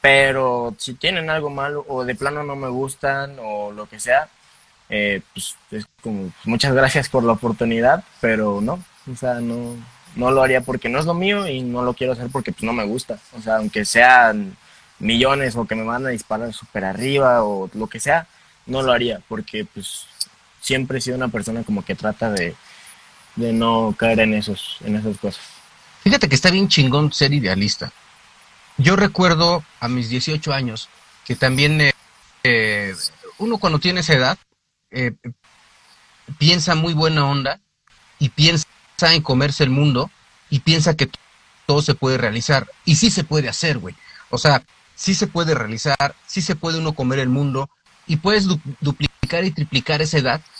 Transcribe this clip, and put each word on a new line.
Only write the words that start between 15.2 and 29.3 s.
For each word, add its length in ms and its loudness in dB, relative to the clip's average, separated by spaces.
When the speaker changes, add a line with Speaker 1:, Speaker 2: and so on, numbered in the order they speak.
Speaker 1:
o 100 -2
que 80 -4
me 100 -4
van 220 -4
a 40 -4
disparar 420 -6
súper 320 -8
arriba 600 2
o 300 -4
lo 140 -6
que 120 -12
sea, 260 0
no 160 -4
lo 100 2
haría 360 0
porque, 360 -8
pues, 420 -14
siempre 380 -4
he 20 -4
sido 160 -4
una 120 -2
persona 360 -6
como 200 -4
que 100 -6
trata 360 -4
de, 240 -2
de 160 -2
no 460 2
caer 220 2
en 140 2
esos, 500 -6
en 120 -2
esas 220 -4
cosas. 240 -6
Speaker 2:
Fíjate 260 4
que 60 4
está 160 4
bien 180 2
chingón 440 4
ser 200 2
idealista. 600 0
Yo 180 4
recuerdo 680 2